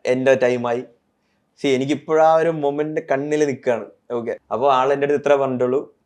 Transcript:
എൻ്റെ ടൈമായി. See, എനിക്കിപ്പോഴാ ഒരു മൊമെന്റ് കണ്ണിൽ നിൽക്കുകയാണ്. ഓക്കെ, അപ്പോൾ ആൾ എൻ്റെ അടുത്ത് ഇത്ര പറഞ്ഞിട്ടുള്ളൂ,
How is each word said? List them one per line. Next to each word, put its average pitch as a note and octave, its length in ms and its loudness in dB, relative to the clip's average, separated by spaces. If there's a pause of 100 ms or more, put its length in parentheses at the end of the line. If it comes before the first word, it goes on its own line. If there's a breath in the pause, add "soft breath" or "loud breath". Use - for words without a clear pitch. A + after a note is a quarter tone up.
എൻ്റെ C3 280 4
ടൈമായി. B2 460 0
See, - 840 -14
എനിക്കിപ്പോഴാ D3 680 2
ഒരു D#3+ 120 2
മൊമെന്റ് D3+ 520 -4
കണ്ണിൽ D3+ 460 -2
നിൽക്കുകയാണ്. A#2+ 380 -4 (280)
ഓക്കെ, A#2 240 -6 (160)
അപ്പോൾ C3 220 2
ആൾ C3 180 2
എൻ്റെ C#3 120 -2
അടുത്ത് C#3+ 160 0
ഇത്ര C#3+ 140 2
പറഞ്ഞിട്ടുള്ളൂ, C3 600 -2 (120)